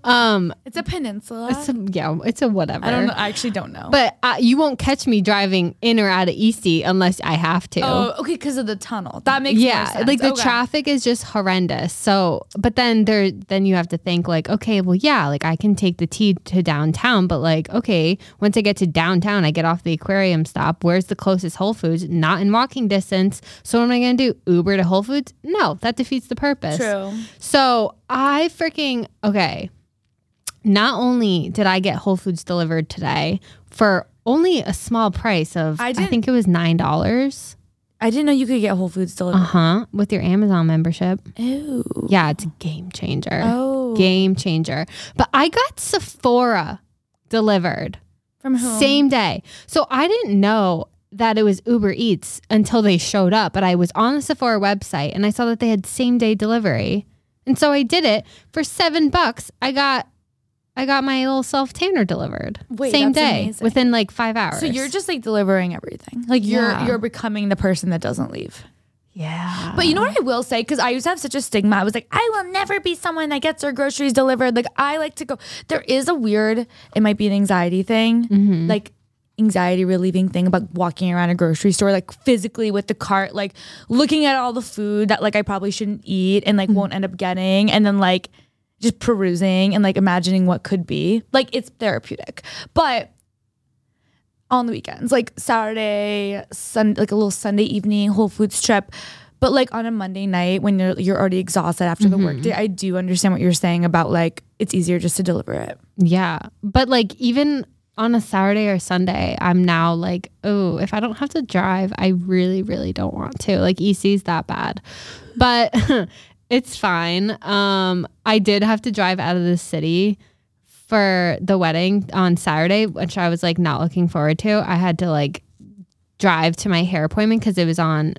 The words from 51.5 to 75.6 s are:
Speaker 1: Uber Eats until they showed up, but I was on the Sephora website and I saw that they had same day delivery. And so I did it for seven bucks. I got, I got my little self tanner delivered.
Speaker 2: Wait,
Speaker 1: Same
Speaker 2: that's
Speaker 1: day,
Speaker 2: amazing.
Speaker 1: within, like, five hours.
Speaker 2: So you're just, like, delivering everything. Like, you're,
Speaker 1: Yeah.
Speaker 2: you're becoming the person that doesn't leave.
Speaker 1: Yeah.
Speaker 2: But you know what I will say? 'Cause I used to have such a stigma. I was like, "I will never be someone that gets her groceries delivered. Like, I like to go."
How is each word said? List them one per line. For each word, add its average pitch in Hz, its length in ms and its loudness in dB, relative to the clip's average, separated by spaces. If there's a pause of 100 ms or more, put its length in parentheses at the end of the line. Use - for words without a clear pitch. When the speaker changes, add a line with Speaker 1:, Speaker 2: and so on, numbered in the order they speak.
Speaker 1:
Uber 208 300 2
Eats 220 440 -2 (100)
until 220 320 4
they 190 160 4
showed 190 340 2
up, 214 200 2
but 190 120 0
I 180 100 4
was 175 200 2
on 233 220 2
the 277 60 -2
Sephora 240 380 0
website 196 540 -2
and 202 100 0
I 208 60 2
saw 240 160 -2
that 233 140 -2
they 233 80 0
had 208 180 0
same 247 320 0
day 220 160 2
delivery. 202 720 0 (400)
And 262 120 0
so 294 140 4
I 285 100 2
did 330 220 0
it 302 200 2 (280)
for 311 120 -4
seven 320 460 0
bucks. 311 400 -2 (120)
I 262 100 0
got, 277 360 0 (680)
I 262 100 -2
got 277 180 0
my 262 160 0
little 262 240 0
self 269 280 -2
tanner 349 320 0
delivered. - 540 -6 (100)
Speaker 2:
Wait, 262 220 -4
Speaker 1:
Same 277 220 2
Speaker 2:
that's 294 180 2
Speaker 1:
day, 175 140 0
Speaker 2:
amazing. 220 200 -6
Speaker 1:
within, 247 280 2
like, 214 180 0
five 226 260 -4
hours. 214 240 -2
Speaker 2:
So 320 60 -2
you're 262 220 -4
just, 381 200 -6
like, 311 140 -4
delivering 190 520 0
everything. - 520 -12
Like, 240 180 2
you're, 214 240 2
Speaker 1:
Yeah. - 180 -2
Speaker 2:
you're 240 120 0
becoming 208 520 -4
the 196 60 2
person 185 340 0
that 170 100 0
doesn't - 320 -4
leave. - 320 -14 (480)
Speaker 1:
Yeah. 165 640 -8
Speaker 2:
But 254 100 2
you 311 80 4
know 392 60 0
what 508 180 0
I - 40 0
will 247 200 -2
say? 233 220 -2
'Cause 285 160 -4
I 247 100 2
used 247 140 -4
to 339 60 0
have 359 100 -4
such 269 160 -6
a 269 60 -2
stigma. 208 340 2
I 185 80 2
was 214 100 -2
like, - 160 -6
"I 466 220 0
will 370 180 -4
never 392 300 -2
be 349 160 -4
someone 320 320 -4
that 285 140 -2
gets 320 200 -2
her 285 80 -2
groceries 277 440 -2
delivered. 254 420 2
Like, 240 100 0 (100)
I 285 200 0
like 311 200 -6
to 311 80 -12
go." 247 140 -8 (300)